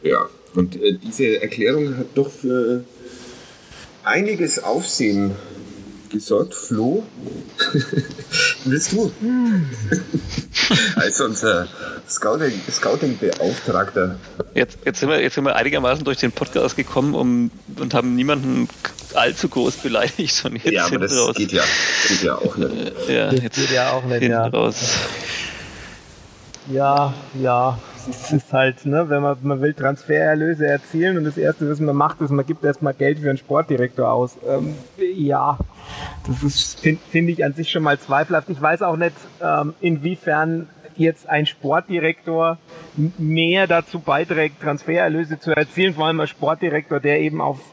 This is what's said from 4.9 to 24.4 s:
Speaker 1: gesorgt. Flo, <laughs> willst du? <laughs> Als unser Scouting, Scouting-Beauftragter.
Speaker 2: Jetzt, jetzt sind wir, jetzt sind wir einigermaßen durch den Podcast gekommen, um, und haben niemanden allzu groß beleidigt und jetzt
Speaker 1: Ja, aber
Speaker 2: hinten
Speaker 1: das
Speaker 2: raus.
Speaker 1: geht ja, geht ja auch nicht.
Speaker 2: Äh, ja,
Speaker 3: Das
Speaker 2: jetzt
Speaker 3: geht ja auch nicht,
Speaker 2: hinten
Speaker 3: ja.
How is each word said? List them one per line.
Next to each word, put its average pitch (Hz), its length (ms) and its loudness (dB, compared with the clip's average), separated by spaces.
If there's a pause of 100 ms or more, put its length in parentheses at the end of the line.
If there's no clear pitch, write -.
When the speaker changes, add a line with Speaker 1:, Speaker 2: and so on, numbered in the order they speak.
Speaker 1:
gesorgt. 104 440 0
Flo, 127 500 -2 (540)
<laughs> - 1040 -2
willst 143 280 0
du? 214 240 0
<laughs> 180 1800 0
Als - 240 2
unser 107 480 0 (400)
Scouting, 131 440 0 (180)
Scouting-Beauftragter. 98 1500 0 (380)
Speaker 2:
Jetzt, - 300 0
jetzt - 160 -2
sind 135 80 0
wir, 151 140 4
jetzt 131 120 0
sind 139 100 0
wir 139 120 2
einigermaßen 139 480 2
durch 139 140 0
den 123 140 0
Podcast - 440 0
gekommen, 139 380 0
um, 123 360 2 (280)
und 131 160 -4
haben 123 200 2
niemanden 131 540 0 (460)
allzu 127 340 2
groß 127 280 0
beleidigt 123 680 -2
und 123 120 -6
jetzt 110 160 0
Speaker 1:
Ja, 92 100 2
aber 87 80 2
Speaker 2:
hinten 98 180 -2
Speaker 1:
das 131 100 2
Speaker 2:
raus. 123 180 2
Speaker 1:
geht 104 160 -2
ja, 90 100 2 (460)
geht 95 140 0
ja 80 140 0
auch - 200 -2
nicht. - 520 -4
Speaker 2:
Äh, 131 80 2
ja, 110 140 2
Speaker 3:
Das 131 120 2
Speaker 2:
jetzt 117 140 -6
Speaker 3:
geht 135 140 0
ja 127 220 2
auch 127 120 -2
nicht, 123 160 0
Speaker 2:
hinten 120 100 4
Speaker 3:
ja. 113 160 2